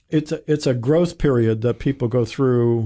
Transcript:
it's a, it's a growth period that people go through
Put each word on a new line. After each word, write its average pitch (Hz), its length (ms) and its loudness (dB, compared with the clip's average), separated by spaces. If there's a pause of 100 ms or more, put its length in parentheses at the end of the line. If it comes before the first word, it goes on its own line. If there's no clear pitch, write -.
it's 151 220 -2
a, 160 100 -6 (100)
it's 151 140 -2
a 139 80 2
growth 156 460 0
period 113 420 2
that 120 160 0
people 135 300 -2
go 120 180 0
through 120 600 0